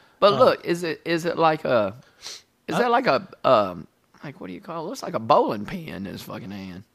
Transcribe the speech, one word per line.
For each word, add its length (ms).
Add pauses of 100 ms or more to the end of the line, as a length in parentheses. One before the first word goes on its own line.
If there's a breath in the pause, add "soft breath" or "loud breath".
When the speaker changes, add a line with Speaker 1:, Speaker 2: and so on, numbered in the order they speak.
(200 soft breath)
Speaker 1:
But 140
Speaker 2:
Uh, 40
Speaker 1:
look, 260
is 200
it, 200
is 200
it 140
like 260
a, 320 (720 loud breath)
is 80
Speaker 2:
I 60
Speaker 1:
that 80
like 160
a, 200 (180)
um, 420 (360)
like, 180
what 60
do 60
you 80
call 240
it? 40
Looks 140
like 120
a 40
bowling 480
pin 220
in 160
his 180
fucking 280
hand. 340 (100)